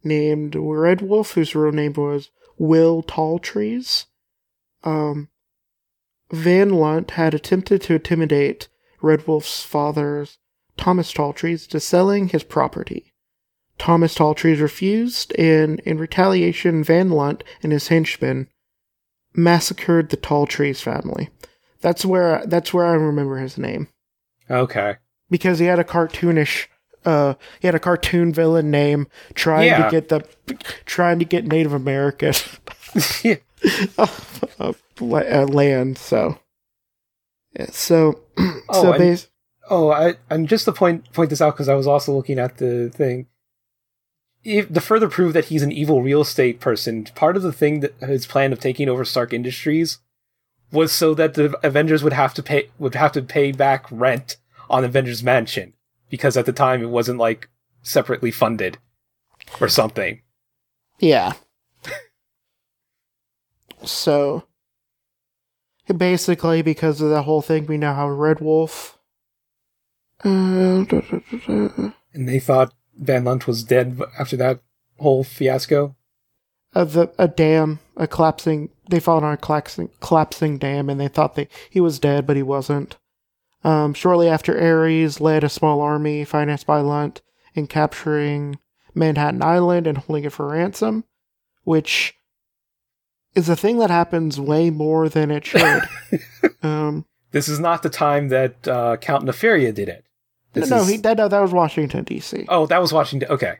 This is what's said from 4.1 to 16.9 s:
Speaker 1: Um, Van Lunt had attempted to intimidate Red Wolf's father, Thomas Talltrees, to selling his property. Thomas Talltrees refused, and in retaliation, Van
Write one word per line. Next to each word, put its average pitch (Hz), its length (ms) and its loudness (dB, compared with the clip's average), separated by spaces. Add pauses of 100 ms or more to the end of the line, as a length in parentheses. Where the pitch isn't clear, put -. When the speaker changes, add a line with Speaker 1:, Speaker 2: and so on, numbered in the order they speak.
Speaker 1:
Um, 151 440 -2 (1040)
Van 180 380 4
Lunt 160 420 2
had 160 220 0
attempted 185 500 0
to 170 120 0
intimidate 156 720 0 (320)
Red 156 260 2
Wolf's 151 360 -4
father, 147 640 -4 (520)
Thomas 180 340 0
Talltrees, 160 560 -4
to 156 120 -4
selling 190 500 0
his 156 140 -2
property. - 680 -6 (640)
Thomas 165 380 2
Talltrees 156 460 2
refused, 208 760 -2
and 156 440 4
in 156 180 -4
retaliation, 175 840 0
Van 180 260 4